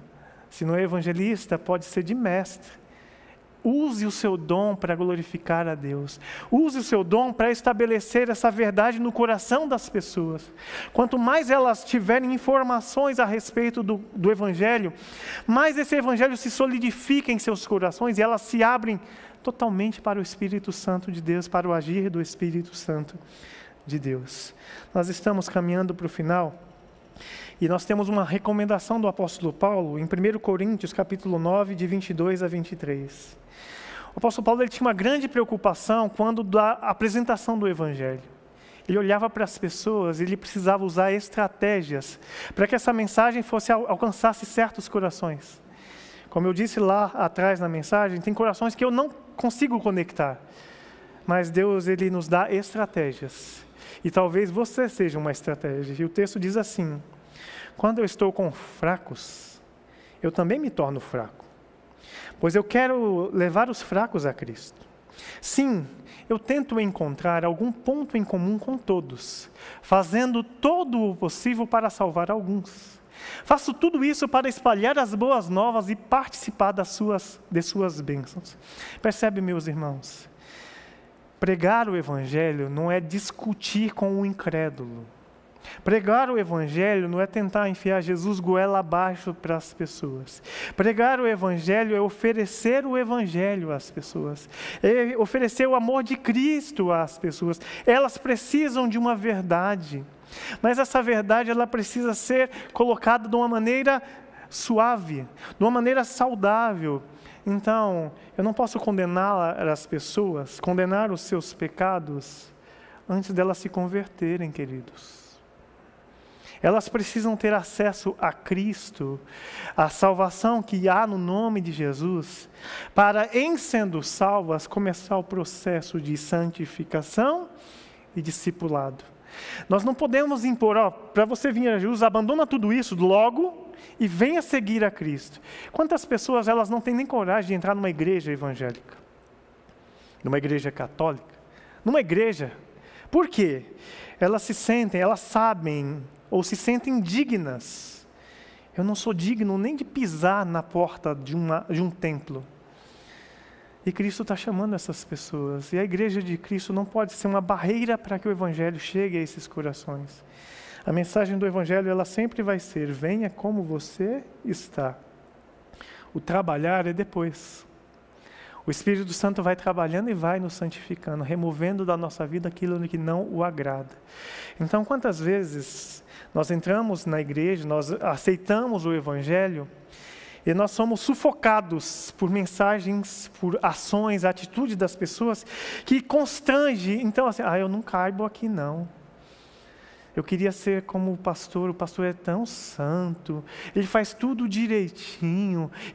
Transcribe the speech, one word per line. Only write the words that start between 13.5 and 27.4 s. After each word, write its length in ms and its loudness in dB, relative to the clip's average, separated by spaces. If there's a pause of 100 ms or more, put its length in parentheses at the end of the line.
do, 220 -2 (100)
do 160 4
Evangelho, 600 2 (560)
mais 300 4
esse 180 0
Evangelho 400 4
se 160 -6
solidifica 800 2
em 80 0
seus 260 -2
corações 520 0
e 40 4
elas 200 4
se 200 0
abrem 380 4 (420)
totalmente 600 -2
para 180 0
o 20 -2
Espírito 520 -4
Santo 360 -4
de 120 -6
Deus, 260 -2
para 180 0
o 60 0
agir 380 0
do 100 -2
Espírito 560 -4
Santo 420 -6 (680)
de 120 -4
Deus. 560 -6 (400)
Nós 140 2
estamos 400 -2
caminhando 480 0
para 100 -8
o 40 -4
final 520 -2 (1000)